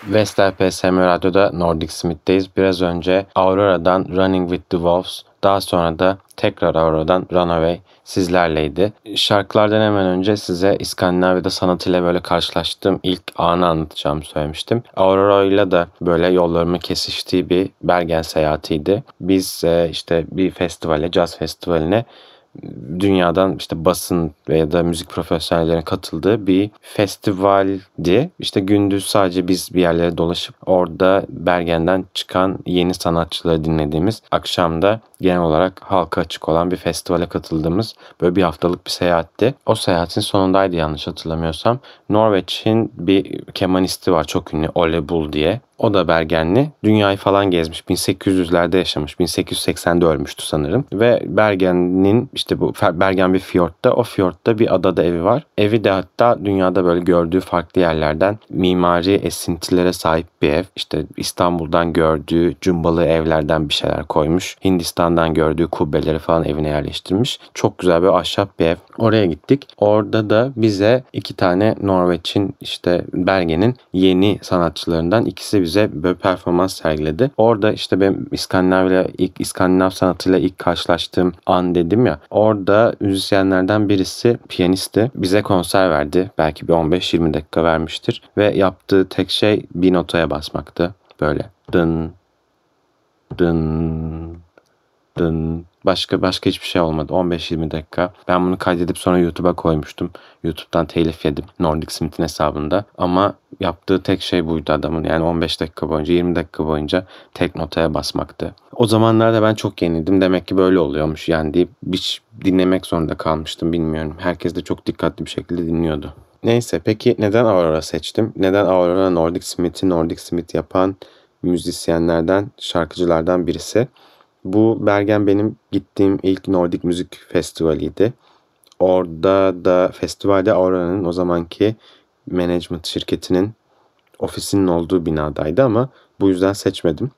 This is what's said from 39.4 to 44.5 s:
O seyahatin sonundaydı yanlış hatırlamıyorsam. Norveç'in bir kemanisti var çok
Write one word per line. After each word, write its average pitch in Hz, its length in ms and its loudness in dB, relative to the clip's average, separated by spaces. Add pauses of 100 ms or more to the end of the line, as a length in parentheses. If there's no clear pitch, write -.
O 113 100 2
seyahatin 90 460 -2
sonundaydı 95 540 0
yanlış 78 320 -4
hatırlamıyorsam. 82 720 -4 (300)
Norveç'in 110 880 0
bir 95 480 0
kemanisti 92 680 0
var 78 100 2
çok - 300 -6